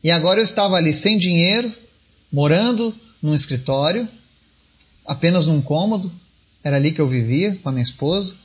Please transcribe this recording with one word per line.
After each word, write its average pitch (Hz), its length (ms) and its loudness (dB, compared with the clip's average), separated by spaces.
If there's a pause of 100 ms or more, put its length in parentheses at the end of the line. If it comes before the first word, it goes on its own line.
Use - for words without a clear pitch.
E 160 60 2
agora 175 300 2
eu 226 40 4
estava 202 320 0
ali 160 160 2
sem 208 240 2
dinheiro, 185 560 2 (580)
morando 214 640 0 (280)
num 151 120 0
escritório, 143 720 -2 (1000)
apenas 165 400 2
num 156 160 2
cômodo, 175 500 -2 (500)
era 143 140 -2
ali 143 160 2
que 160 80 -6
eu 143 80 2
vivia 131 480 0
com 139 140 -8
a - 20 -4
minha 123 100 -2
esposa. 185 640 -4